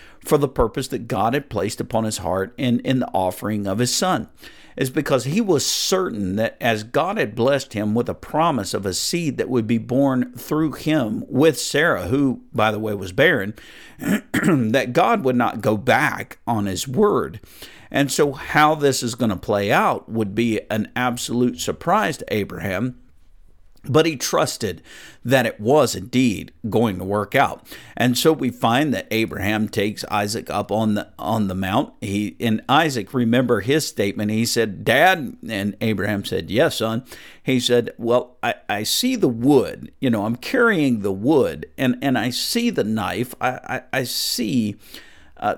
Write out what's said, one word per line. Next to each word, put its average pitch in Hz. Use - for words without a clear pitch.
for 151
the 139
purpose 127
that 117
God 113
had 143
placed 101
upon 110
his 107
heart 92
in, 123
in 131
the 95
offering 98
of 95
his 123
son, 185
is 131
because 139
he 147
was 190
certain 104
that 110
as 110
God 165
had 123
blessed 127
him 104
with 120
a -
promise 151
of 98
a 95
seed 160
that 117
would 120
be 113
born 123
through 156
him 139
with 151
Sarah, 139
who, 135
by 110
the 107
way, 107
was 95
barren, 120
<clears throat> -
that 131
God 196
would 127
not 117
go -
back 120
on 113
his 92
word. 139
And 139
so 147
how 151
this 139
is 120
gonna 110
play 101
out 156
would 107
be 117
an 107
absolute 123
surprise 165
to -
Abraham. 98
But 156
he 160
trusted 120
that 123
it -
was 123
indeed 98
going 107
to 92
work 101
out. -
And 123
so 160
we 135
find 127
that -
Abraham 107
takes 104
Isaac 104
up 101
on 107
the, 104
on 104
the 92
mount. 95
He, 104
and 110
Isaac, 135
remember 120
his 139
statement. 104
He 110
said, 107
"Dad," 143
and 101
Abraham 101
said, 85
"Yes, 135
son." 113
He 131
said, 120
"Well, 117
I, 117
I 104
see 254
the 190
wood. 117
You 135
know, 107
I'm 117
carrying 165
the 98
wood, 98
and, 127
and 135
I 113
see 233
the 165
knife. 107
I, 131
I, -
I 131
see, 120
uh, -